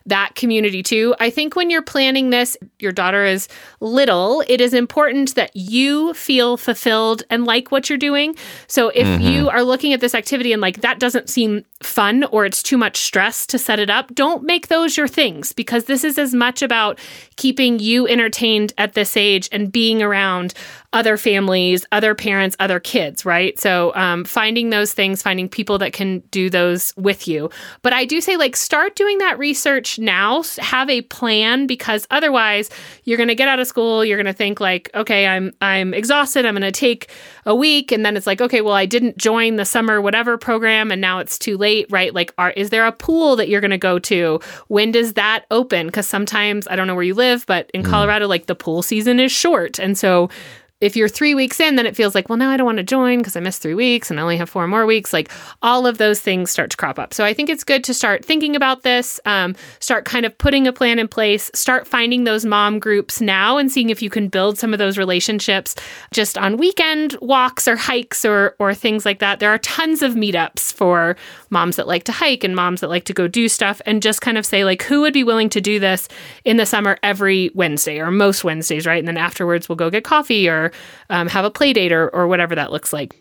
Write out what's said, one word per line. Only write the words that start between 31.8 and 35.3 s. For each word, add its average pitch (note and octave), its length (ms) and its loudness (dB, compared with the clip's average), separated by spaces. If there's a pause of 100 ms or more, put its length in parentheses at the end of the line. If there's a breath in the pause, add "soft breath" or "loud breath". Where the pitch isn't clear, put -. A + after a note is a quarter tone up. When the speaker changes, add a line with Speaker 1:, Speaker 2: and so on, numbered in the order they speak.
Speaker 1:
otherwise A#3 600 2 (340 loud breath)
you're A#3 140 0
gonna A#3 160 2
get C4 140 2
out C4 120 2
of B3 60 -2
school, A3+ 380 0
you're G#3 120 2
gonna G3 160 -2
think, G3+ 280 -4
like, F#3 340 -2
"Okay, G#3 320 0
I'm, F#3+ 340 -2